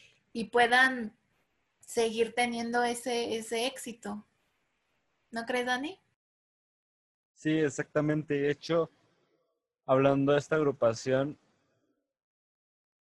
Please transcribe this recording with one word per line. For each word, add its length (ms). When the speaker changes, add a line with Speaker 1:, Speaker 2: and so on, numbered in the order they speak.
Speaker 1:
y 140
puedan 720
seguir 520
teniendo 500
ese, 520
ese 320
éxito. 560
¿No 160
crees, 200
Dani? 340
Speaker 2:
Sí, 160
exactamente. 840
De 140
hecho, 400
hablando 460
de 80
esta 160
agrupación, 840